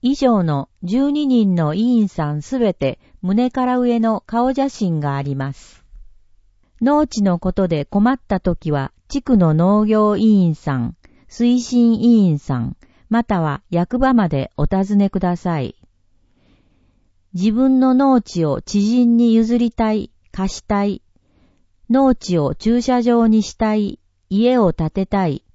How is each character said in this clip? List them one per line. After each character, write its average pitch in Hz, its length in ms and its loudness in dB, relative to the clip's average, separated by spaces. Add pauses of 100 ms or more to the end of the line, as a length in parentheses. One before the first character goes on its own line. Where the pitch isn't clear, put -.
以 254 120 0
上 240 280 2
の 147 280 -2 (120)
十 247 280 0
二 294 160 -2
人 226 280 2
の 156 200 0
委 190 60 -4
員 233 280 2
さ 147 240 -6
ん 151 80 -6
す 262 180 -8
べ 220 140 0
て 135 260 -4 (220)
胸 214 300 0
か 254 160 -2
ら 254 120 0
上 240 220 0
の 220 260 -2
顔 247 280 -2
写 269 160 -2
真 170 280 -4
が 143 160 -4
あ 139 60 -4
り 139 160 -6
ま 135 160 -6
す。 - 320 -20 (960)
農 294 260 2
地 220 160 -4
の 180 160 0
こ 185 140 -4
と 185 160 -2
で 151 160 -2
困 208 260 0
っ 269 80 -2
た - 220 -4
と - 160 -2
き 151 160 -6
は、 139 200 -4 (160)
地 277 120 -6
区 247 160 2
の 170 160 4
農 196 320 2
業 214 320 2
委 - 80 -2
員 190 300 4
さ 139 240 -6
ん、 117 180 -6 (320)
推 240 320 0
進 233 400 0
委 226 260 4
員 151 120 2
さ 139 220 -6
ん、 - 180 -8 (320)
ま 233 140 0
た 180 180 -2
は 147 260 -6
役 175 300 -4
場 262 160 2
ま 202 160 2
で 135 260 -4
お 147 80 0
尋 196 320 0
ね 202 140 2
く 185 100 -4
だ 180 160 -2
さ 170 240 -6
い。 - 160 -8 (1600)
自 190 180 0
分 262 260 2
の 262 140 2
農 262 300 2
地 165 240 -4
を 147 160 -2
知 202 200 -2
人 233 360 2
に 233 160 4
譲 226 240 2
り 233 120 0
た 220 220 -2
い、 214 180 -4 (220)
貸 196 240 -6
し - 60 -16
た 202 240 -2
い。 202 160 -6 (880)
農 262 240 4
地 175 240 -2
を 147 160 -2
駐 233 260 0
車 247 220 0
場 233 240 2
に 220 160 4
し - 120 -8
た 214 200 -2
い、 208 260 -4 (300)
家 240 260 2
を 196 160 2
建 156 160 -4
て 190 160 -4
た 196 220 -2
い。 143 180 -6 (100)